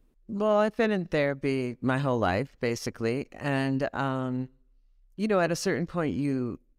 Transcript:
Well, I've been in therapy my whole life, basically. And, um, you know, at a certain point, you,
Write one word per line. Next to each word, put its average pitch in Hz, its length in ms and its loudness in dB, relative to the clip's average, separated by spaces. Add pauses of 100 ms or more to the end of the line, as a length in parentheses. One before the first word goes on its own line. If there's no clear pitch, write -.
(300)
Well, 214 280 2
I've 214 180 2
been 220 140 2
in 190 160 0
therapy 139 760 0
my 131 160 2
whole 131 220 2
life, 104 420 2
basically. 117 720 -2
And, 135 640 0
um, 131 540 -4 (680)
you 196 100 -2
know, 202 140 4
at 165 100 2
a 170 60 0
certain 165 300 -2
point, 156 300 -2
you, 131 420 -2 (200)